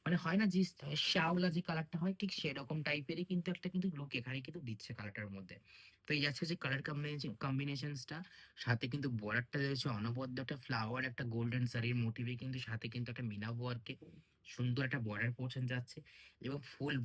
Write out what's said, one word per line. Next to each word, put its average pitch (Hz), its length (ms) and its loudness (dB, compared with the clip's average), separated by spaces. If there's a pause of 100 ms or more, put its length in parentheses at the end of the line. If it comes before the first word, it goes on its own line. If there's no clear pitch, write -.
মানে 175 100 6
হয় 170 220 4
না 214 80 6
যে 185 180 6 (340)
শ্যাওলা 180 520 4
যে 165 120 2
কালারটা 160 380 0
হয় 190 140 4
ঠিক 190 200 -2
সেরকম 143 500 -2
টাইপেরই 147 420 0
কিন্তু 180 260 2
একটা 180 180 -2
কিন্তু 185 260 2
লুক 143 180 -4
এখানে 131 280 -2
কিন্তু 151 200 -8
দিচ্ছে 117 320 -6
কালারটার 104 360 -6
মধ্যে। 95 260 -10 (520)
তো 151 60 0
এই 147 80 2
যাচ্ছে 143 240 0
যে 165 100 0
কালার 135 280 0
কম্বিনেশন, 147 500 -2
কম্বিনেশনসটা, 143 880 -2 (340)
সাথে - 300 2
কিন্তু 139 220 0
বর্ডারটা 117 500 0
রয়েছে 139 300 0
অনবদ্য 123 520 -2
একটা - 160 -4
ফ্লাওয়ার, 120 480 0
একটা 131 180 -4
গোল্ডেন 117 420 2
জারির 120 300 2
মোটিভে 120 400 0
কিন্তু 131 240 -4
সাথে 113 300 -4
কিন্তু 120 220 -2
একটা 120 120 -4
মিনা 107 260 -2
ওয়ার্কে 120 460 -4 (500)
সুন্দর 123 400 2
একটা 131 140 0
বর্ডার 110 320 0
পোর্শন 127 340 -2
যাচ্ছে 127 360 -2 (400)
এবং 139 220 -2
ফুল 139 420 0